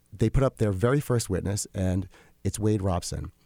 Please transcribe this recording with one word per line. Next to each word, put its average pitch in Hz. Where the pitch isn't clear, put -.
They 107
put 135
up 131
their 107
very 120
first 120
witness, 92
and 92
it's -
Wade 107
Robson. 87